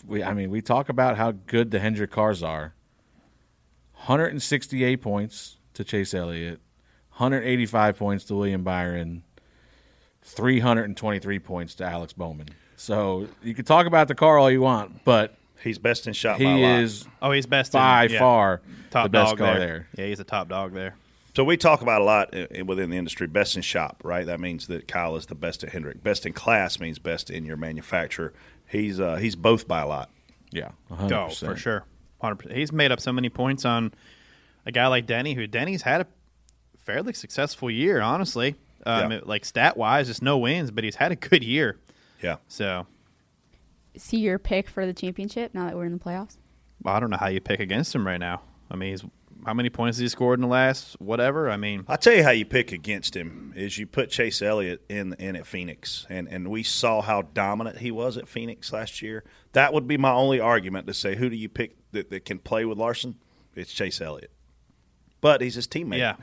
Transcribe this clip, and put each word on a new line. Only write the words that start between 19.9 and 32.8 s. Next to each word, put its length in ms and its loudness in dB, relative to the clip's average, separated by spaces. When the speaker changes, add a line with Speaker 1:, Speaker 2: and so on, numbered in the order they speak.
Speaker 3:
Yeah, 80 -6
he's 120 -6
a 60 -14
top 240 -4
dog 240 -6
there. 220 -8
Speaker 2:
So 80 4
we 140 4
talk 240 6
about 180 4
a 40 4
lot 300 4
i-, 120 -6
i-, 20 -6
within 260 -2
the 80 -4
industry, 300 -4
best 300 0
in 60 -4
shop, 400 -4
right? 220 -4
That 160 -6
means 280 -8
that 200 -8
Kyle 280 -4
is 100 -10
the 80 -12
best 280 -8
at 60 -12
Hendrick. 340 -12
Best 220 -2
in 80 -6
class 480 2
means 180 -8
best 300 -6
in 160 -8
your 140 -8
manufacturer. 760 -6
He's, 300 -2
uh, 160 0
he's 200 -2
both 320 4
by 140 0
a 40 -2
lot. 220 -6
Speaker 1:
Yeah, 180 -8
a 20 -12
Speaker 3:
Oh, 40 -12
Speaker 1:
hundred 300 -2
percent. 260 -8
Speaker 3:
for 60 -8
sure. 260 -4
Hundred 140 -4
percent. 200 -12
He's 160 -4
made 180 4